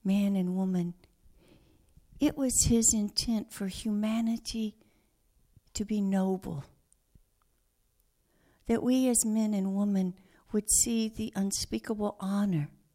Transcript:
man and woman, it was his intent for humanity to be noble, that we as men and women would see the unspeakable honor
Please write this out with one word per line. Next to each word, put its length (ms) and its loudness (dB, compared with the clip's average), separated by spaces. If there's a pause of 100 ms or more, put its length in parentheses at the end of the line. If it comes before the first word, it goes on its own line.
man 320 2
and 200 0
woman, 400 0 (1200)
it 180 2
was 280 2
his 280 4
intent 580 -2
for 160 -6
humanity 1080 -2 (960)
to 120 -4
be 160 -2
noble, 640 0 (2000)
that 140 2
we 280 4
as 160 0
men 280 0
and 220 0
women 420 0 (340)
would 200 0
see 380 2
the 260 -8
unspeakable 840 -4
honor 520 0 (240)